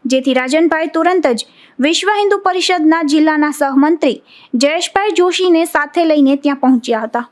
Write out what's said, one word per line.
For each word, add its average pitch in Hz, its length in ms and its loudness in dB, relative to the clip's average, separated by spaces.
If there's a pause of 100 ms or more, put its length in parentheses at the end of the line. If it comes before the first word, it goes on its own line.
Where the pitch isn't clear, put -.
જેથી 262 280 0
રાજનભાઈ 311 600 0
તુરંત 330 380 0
જ 220 140 -4 (340)
વિશ્વ 330 340 0
હિન્દુ 403 320 0
પરિષદના 339 600 0
જિલ્લાના 302 520 0
સહમંત્રી 277 580 0 (380)
જયેશભાઈ 359 680 -2
જોશીને 359 460 2
સાથે 320 400 -2
લઈને 285 320 2
ત્યાં 277 260 -2
પહોંચ્યા 233 400 0
હતા. 240 280 -6